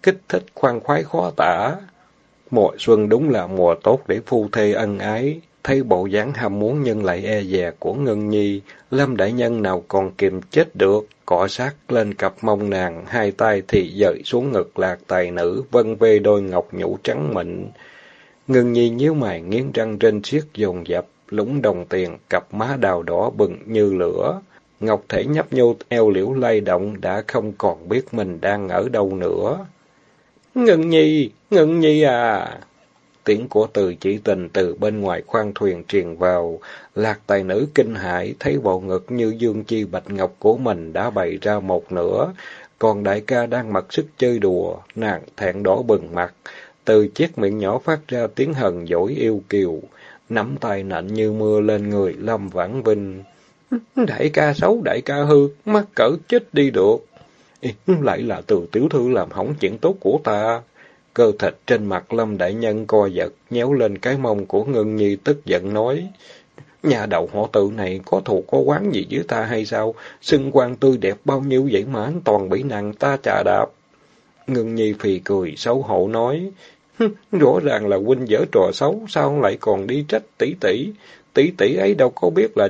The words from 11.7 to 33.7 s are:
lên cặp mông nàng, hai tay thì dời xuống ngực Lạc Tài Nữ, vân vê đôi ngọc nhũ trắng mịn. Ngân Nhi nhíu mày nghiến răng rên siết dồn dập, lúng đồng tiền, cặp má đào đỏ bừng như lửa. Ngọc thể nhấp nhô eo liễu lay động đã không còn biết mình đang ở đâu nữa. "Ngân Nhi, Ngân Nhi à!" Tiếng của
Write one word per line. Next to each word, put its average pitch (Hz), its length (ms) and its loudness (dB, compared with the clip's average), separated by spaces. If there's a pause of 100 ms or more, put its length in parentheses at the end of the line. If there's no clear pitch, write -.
lên 107 260 0
cặp 95 280 -2
mông 104 280 0
nàng, 87 360 -4
hai 107 260 -2
tay 107 360 2
thì 90 280 0
dời 95 280 2
xuống 127 280 -2
ngực 95 260 -2
Lạc 92 280 0
Tài 90 240 0
Nữ, 87 400 -2
vân 113 240 2
vê 110 240 6
đôi 101 240 4
ngọc 90 300 -2
nhũ 92 300 -4
trắng 127 320 -2
mịn. 90 320 -6 (840)
Ngân 123 240 4
Nhi 120 180 4
nhíu 139 240 0
mày 101 260 -2
nghiến 110 320 -4
răng 110 260 -4
rên 107 240 4
siết 151 200 -2 (120)
dồn 90 320 -4
dập, 87 200 -4 (220)
lúng 117 340 -2
đồng 90 260 0
tiền, 90 280 -4 (140)
cặp - 240 -4
má 120 260 -4
đào 92 220 0
đỏ 87 280 0
bừng 92 260 0 (100)
như 104 280 2
lửa. 90 460 -2 (400)
Ngọc 107 280 0
thể 98 160 -2
nhấp 151 280 -2
nhô 120 220 4 (140)
eo 113 220 4
liễu 98 220 0
lay 120 280 2
động 95 400 -2
đã 95 260 -4
không 107 320 -4
còn 85 300 -4
biết 120 260 -2
mình 92 260 -4
đang 98 280 -2
ở 95 200 -2
đâu 101 260 -2
nữa. 98 520 -4 (880)
"Ngân 185 360 4
Nhi, 156 400 4 (200)
Ngân 165 300 4
Nhi 151 220 6
à!" 113 560 2 (640)
Tiếng 107 240 0
của 107 240 2